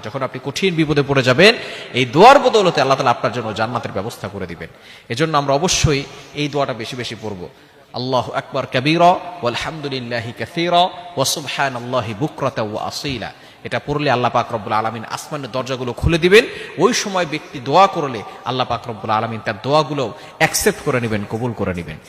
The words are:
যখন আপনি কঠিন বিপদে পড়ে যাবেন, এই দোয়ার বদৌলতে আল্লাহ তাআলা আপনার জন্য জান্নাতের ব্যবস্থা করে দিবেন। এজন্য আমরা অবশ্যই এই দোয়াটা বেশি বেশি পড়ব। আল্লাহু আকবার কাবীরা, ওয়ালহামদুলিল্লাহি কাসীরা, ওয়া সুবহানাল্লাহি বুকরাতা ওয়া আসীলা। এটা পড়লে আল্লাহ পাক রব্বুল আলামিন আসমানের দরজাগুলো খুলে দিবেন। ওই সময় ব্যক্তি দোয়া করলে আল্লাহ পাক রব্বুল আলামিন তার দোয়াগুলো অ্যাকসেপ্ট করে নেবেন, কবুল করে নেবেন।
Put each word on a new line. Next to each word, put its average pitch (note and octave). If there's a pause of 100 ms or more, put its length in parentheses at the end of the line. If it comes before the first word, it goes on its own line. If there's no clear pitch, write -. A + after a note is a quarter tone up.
যখন C3
আপনি B2+
কঠিন F#3
বিপদে D3+
পড়ে C3+
যাবেন, C3 (400)
এই B2+
দোয়ার F#3+
বদৌলতে G#3+
আল্লাহ C3+
তাআলা B2+
আপনার A#2
জন্য A2
জান্নাতের A2
ব্যবস্থা G#2
করে F#2+
দিবেন। E2+ (400)
এজন্য D#3
আমরা C#3
অবশ্যই D3 (340)
এই D3
দোয়াটা C3+
বেশি A#2
বেশি A#2+
পড়ব। G2+ (520)
আল্লাহু B2
আকবার C3
কাবীরা, D#3+ (240)
ওয়ালহামদুলিল্লাহি A#2+
কাসীরা, E3+ (300)
ওয়া C3+
সুবহানাল্লাহি B2
বুকরাতা C3
ওয়া G#2+
আসীলা। G#2 (320)
এটা A#2+
পড়লে D3
আল্লাহ A#2+
পাক A#2+
রব্বুল G#2+
আলামিন A2
আসমানের C3+
দরজাগুলো B2+
খুলে D#3+
দিবেন। F3+ (340)
ওই F#3+
সময় F#3
ব্যক্তি D3
দোয়া C#3
করলে D3 (260)
আল্লাহ B2+
পাক A#2
রব্বুল A2
আলামিন A2
তার A2
দোয়াগুলো C#3+ (320)
অ্যাকসেপ্ট -
করে C3
নেবেন, A2
কবুল A#2
করে F#2+
নেবেন। D#2+ (120)